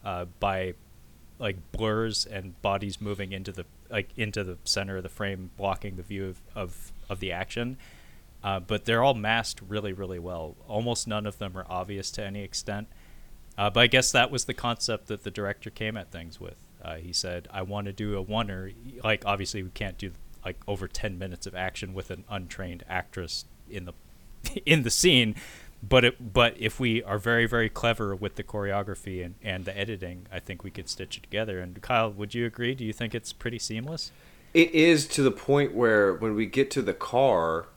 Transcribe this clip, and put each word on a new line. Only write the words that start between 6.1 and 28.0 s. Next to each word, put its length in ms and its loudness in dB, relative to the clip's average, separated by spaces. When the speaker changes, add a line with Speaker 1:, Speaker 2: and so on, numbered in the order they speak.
Speaker 1:
of, 140 -10
of, 380 -8
of 100 -6
the 140 -4
action. 420 -4
Uh, 200 0
but 240 -2
they're 180 4
all 120 6
masked 520 0
really, 240 -2
really 280 -6
well. 360 -6
Almost 400 0
none 180 -2
of 140 -6
them 180 -6
are 120 -8
obvious 420 -4
to 120 -6
any 200 -6
extent. 440 -6
Uh, 120 4
but 120 6
I 60 10
guess 260 6
that 180 6
was 140 -2
the 80 -4
concept 540 -2
that 160 -6
the 80 -6
director 380 -4
came 280 -6
at 140 -10
things 280 -12
with. 160 -12
Uh, 140 -8
he 160 -10
said, 400 -4
"I 120 -4
wanna 280 -4
do 260 -2
a 60 -2
oneer." 500 -2
Like, 220 2
obviously, 360 0
we 100 -8
can't 260 -6
do, 160 -6
like, 100 -6
over 220 -2
ten 320 -4
minutes 260 -8
of 80 -10
action 400 -4
with 160 -6
an 200 -8
untrained 580 -8
actress 560 -6
in 140 -8
the, 100 -12
<laughs> 400 -8
in 180 6
the 60 0
scene. 460 6
But 220 6
it, 300 2
but 260 6
if 200 -2
we 240 2
are 140 -2
very, 280 4
very 240 2
clever 460 0